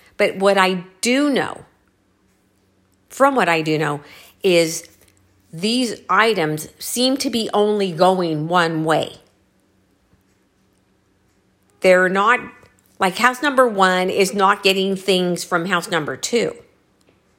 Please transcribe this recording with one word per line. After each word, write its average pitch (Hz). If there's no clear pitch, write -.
but -
what 196
I 185
do 269
know, -
from 269
what 196
I 165
do 156
know, 147
is 165
these 226
items 185
seem 262
to 269
be 226
only 208
going 165
one 165
way. 156
They're 185
not, 202
like, 185
house 240
number 262
one 185
is 190
not 202
getting 190
things 180
from 170
house 185
number 151
two. -